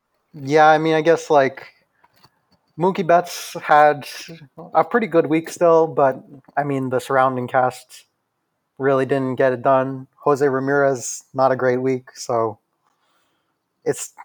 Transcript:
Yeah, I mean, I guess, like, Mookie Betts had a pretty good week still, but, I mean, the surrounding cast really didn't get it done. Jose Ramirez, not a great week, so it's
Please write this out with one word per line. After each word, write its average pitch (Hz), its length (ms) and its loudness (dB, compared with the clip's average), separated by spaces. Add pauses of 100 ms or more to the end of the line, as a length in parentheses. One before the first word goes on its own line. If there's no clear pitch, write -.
(340)
Yeah, 151 340 4
I 156 120 6
mean, 160 160 0
I 156 60 0
guess, 160 280 2
like, 135 380 2 (1120)
Mookie 180 300 -2
Betts 175 560 0
had 151 440 4 (680)
a 160 80 4
pretty 226 240 -2
good 160 180 2
week 160 240 -2
still, 165 380 2
but, 139 360 -2 (320)
I 143 80 -2
mean, 135 260 -6
the 127 100 -2
surrounding 131 480 -2
cast - 580 -4 (720)
really 131 300 0
didn't 131 300 -2
get 135 140 2
it 120 120 -6
done. 131 420 0 (120)
Jose 143 300 0
Ramirez, 135 760 -2 (100)
not 131 180 2
a 131 40 -2
great 127 260 0
week, 127 320 -4
so 113 460 -6 (1200)
it's - 300 -6 (120)